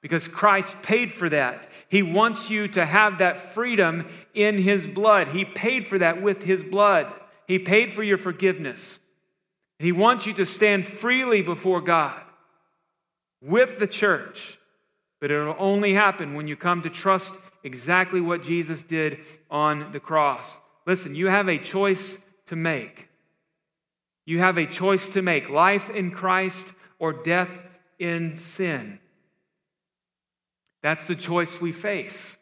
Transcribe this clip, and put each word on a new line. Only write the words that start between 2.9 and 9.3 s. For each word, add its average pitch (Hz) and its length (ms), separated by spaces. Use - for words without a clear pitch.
that 180 180
freedom 196 720
in 208 240
his 190 320
blood. 196 400
He 180 160
paid 247 420
for 196 120
that 175 240
with 196 220
his 185 200
blood. 196 480
He 185 120
paid 196 340
for 208 100
your 202 140
forgiveness. 180 840